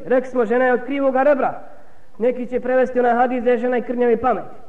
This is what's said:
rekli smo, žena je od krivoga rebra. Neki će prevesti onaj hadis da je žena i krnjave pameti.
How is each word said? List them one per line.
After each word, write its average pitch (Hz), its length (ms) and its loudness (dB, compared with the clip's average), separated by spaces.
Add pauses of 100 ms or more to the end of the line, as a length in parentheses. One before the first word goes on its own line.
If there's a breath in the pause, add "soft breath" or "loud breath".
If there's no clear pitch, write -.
rekli 254 240 0
smo, 247 160 0
žena 247 200 2
je 254 80 4
od 247 120 -2
krivoga 269 380 0
rebra. 254 380 2 (560 soft breath)
Neki 247 280 0
će 240 140 -4
prevesti 247 400 0
onaj 240 140 4
hadis 247 300 2
da 247 80 4
je 247 60 4
žena 247 200 0
i 226 40 -2
krnjave 240 360 2
pameti. 233 380 -2 (140)